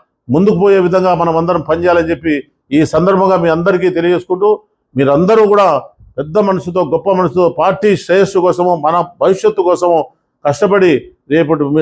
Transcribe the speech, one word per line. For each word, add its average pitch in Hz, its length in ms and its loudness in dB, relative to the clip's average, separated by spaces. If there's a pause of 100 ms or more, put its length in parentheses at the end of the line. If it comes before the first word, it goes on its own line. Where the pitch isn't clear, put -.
(300)
ముందుకు 170 300 2
పోయే 196 200 4
విధంగా 180 360 0
మనం 165 220 -2
అందరం 170 240 -2
పనిచేయాలని 170 480 0
చెప్పి 151 340 -4 (280)
ఈ 143 140 2
సందర్భంగా 185 520 0
మీ 165 120 0
అందరికీ 180 400 0
తెలియజేసుకుంటూ, 180 720 -2 (360)
మీరందరూ 180 520 2
కూడా 190 340 2 (360)
పెద్ద 156 200 -6
మనసుతో, 185 480 -2
గొప్ప 160 260 -2
మనసుతో 180 460 0
పార్టీ 190 400 0
శ్రేయస్సు 190 420 0
కోసము, 180 360 0
మన 165 300 -2 (160)
భవిష్యత్తు 190 400 0
కోసము 170 440 0 (420)
కష్టపడి 185 500 2 (320)
రేపటి, 151 340 0 (180)